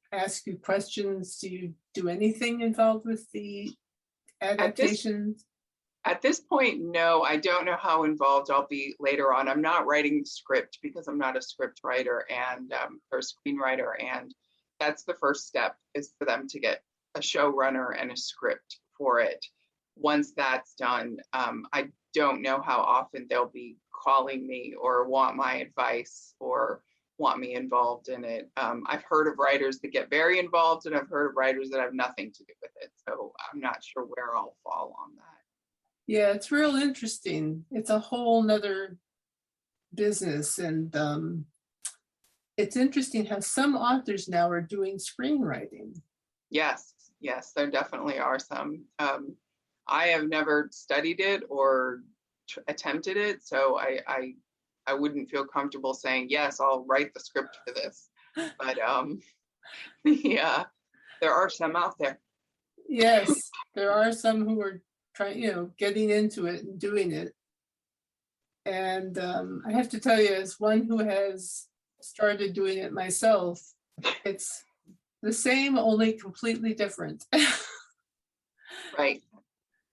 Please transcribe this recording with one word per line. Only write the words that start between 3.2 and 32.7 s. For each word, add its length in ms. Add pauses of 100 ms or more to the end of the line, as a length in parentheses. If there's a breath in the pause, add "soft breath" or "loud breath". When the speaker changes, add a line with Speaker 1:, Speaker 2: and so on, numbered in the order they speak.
Speaker 1:
the 380 (720)
Speaker 2:
At 180
this 20
Speaker 1:
adaptations? 840 (600)
Speaker 2:
At 180
this 160
point, 420
no. 420
I 140
don't 280
know 160
how 240
involved 440
I'll 200
be 320
later 340
on. 140
I'm 120
not 260
writing 340
the 60
script 540
because 280
I'm 100
not 180
a 60
script 400
writer 480
and, 420
um, 280 (100)
or 80
a 40
screenwriter, 680 (100)
and 320 (460)
that's 240
the 120
first 340
step, 260 (200)
is 220
for 80
them 260
to 100
get 220 (340)
a 40
showrunner 800
and 120
a 40
script 640 (180)
for 220
it. 260 (520)
Once 360
that's 420
done, 420 (160)
um, 400
I 160 (260)
don't 260
know 200
how 180
often 500
they'll 200
be 280 (160)
calling 540
me 340
or 280
want 260
my 200
advice 840
or 440 (360)
want 220
me 140
involved 560
in 140
it. 320
Um, 300
I've 160
heard 240
of 120
writers 420
that 120
get 160
very 300
involved, 480
and 80
I've 140
heard 220
of 60
writers 340
that 100
have 140
nothing 360
to 140
do 80 (100)
with 80 (100)